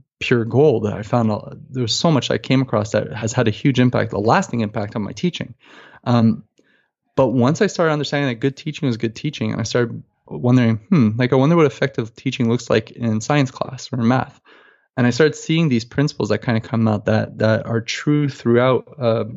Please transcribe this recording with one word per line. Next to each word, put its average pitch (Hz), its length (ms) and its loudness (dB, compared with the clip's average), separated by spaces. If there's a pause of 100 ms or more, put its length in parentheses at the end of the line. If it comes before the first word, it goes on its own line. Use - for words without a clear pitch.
(220)
pure 120 220 2
gold. 117 420 2
I 104 160 -6
found 113 280 0
a, - 260 -8 (140)
there 127 120 -4
was 113 120 -2
so - 160 2
much 135 200 0
I 120 80 0
came 135 240 0
across 110 300 -2
that 107 200 -2
has 113 200 -6
had 117 160 2
a - 20 2
huge 127 280 0
impact, 120 340 2
a 95 60 -4
lasting 120 420 0
impact 107 360 -6
on 110 60 -6
my 98 100 -8
teaching. - 420 -6 (500)
Um, 113 400 2 (720)
but 135 140 4
once 127 320 2
I 208 60 2
started 165 260 0
understanding 143 360 -2
that 113 120 -4
good 139 160 -2
teaching - 300 -6
was 117 100 0
good 113 180 -4
teaching, 110 380 -6
and - 80 -4
I 110 40 -4
started 117 380 -2 (240)
wondering, 120 500 2 (120)
hmm, 123 280 4
like, 123 160 0
I 135 40 4
wonder 147 200 4
what 160 100 6
effective 135 480 -4
teaching 120 340 -2
looks 117 220 -2
like 110 220 0
in 110 280 -4
science 139 300 0
class - 420 -10
or 127 80 -4
in 117 80 0
math. 127 320 -2 (560)
And 123 100 2
I 120 40 4
started 147 240 4
seeing 160 340 0
these 117 160 0
principles 139 460 -2
that 104 80 0
kind 117 180 0
of 110 80 -2
come 113 220 0
out 107 200 0
that, 110 320 0
that 110 280 2
are 117 140 -2
true 147 480 -2
throughout, 120 680 0
uh, 113 260 0 (120)